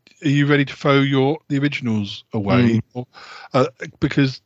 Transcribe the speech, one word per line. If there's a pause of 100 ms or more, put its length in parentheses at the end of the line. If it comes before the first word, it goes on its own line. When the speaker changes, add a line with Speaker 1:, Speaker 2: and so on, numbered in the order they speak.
(240)
Speaker 1:
are
you
ready
to
throw
your, (100)
the
originals
away?"
Speaker 2:
Mm. (120)
Speaker 1:
Or, (460)
uh, (340)
because